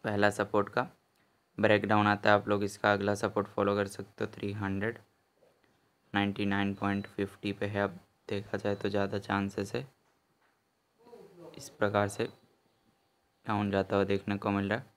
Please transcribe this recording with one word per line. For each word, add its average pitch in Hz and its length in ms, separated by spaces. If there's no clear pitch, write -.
पहला 104 280
support 104 360
का 127 200
breakdown 104 480
आता 104 240
है, 104 60
आप 101 120
लोग 104 160
इसका 104 280
अगला 101 220
support 101 340
follow 101 280
कर 101 120
सकते - 360
हो। 104 60
थ्री 101 240
हंड्रेड 104 440
नाइंटी 101 340
नाइन 98 280
पॉइंट 101 320
फिफ्टी 101 460
पे 101 140
है, 101 160
अब 95 160
देखा 101 300
जाए 101 160
तो 101 140
ज़्यादा 101 300
chances 98 560
है 120 60
इस - 140
प्रकार 101 380
से 117 160
down 104 240
जाता 98 260
हुआ 98 80
देखने 98 320
को 101 140
मिल 101 180
रहा 107 100
है। 139 60